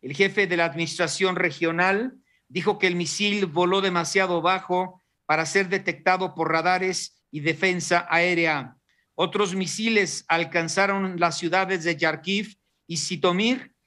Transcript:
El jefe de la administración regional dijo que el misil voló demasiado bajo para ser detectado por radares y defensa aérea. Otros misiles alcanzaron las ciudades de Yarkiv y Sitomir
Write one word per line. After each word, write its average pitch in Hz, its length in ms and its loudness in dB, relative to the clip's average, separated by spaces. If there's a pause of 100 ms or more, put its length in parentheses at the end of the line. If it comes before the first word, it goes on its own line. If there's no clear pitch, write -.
El 135 140 -10
jefe 196 320 2
de 175 100 0
la 170 80 2
administración 170 720 -2
regional 180 760 0 (340)
dijo 202 300 -2
que 190 80 2
el 175 100 2
misil 196 500 0
voló 180 340 2
demasiado 180 640 0
bajo 180 580 -2 (260)
para 156 200 0
ser 190 220 0
detectado 185 680 -2
por 160 160 -2
radares 180 800 -2
y 151 100 -10
defensa 170 720 0
aérea. 165 680 0 (380)
Otros 190 400 0
misiles 190 760 0
alcanzaron 180 920 0
las 165 180 0
ciudades 180 460 0
de 170 120 0
Yarkiv 170 600 -2 (300)
y 165 100 -6
Sitomir 190 800 0 (120)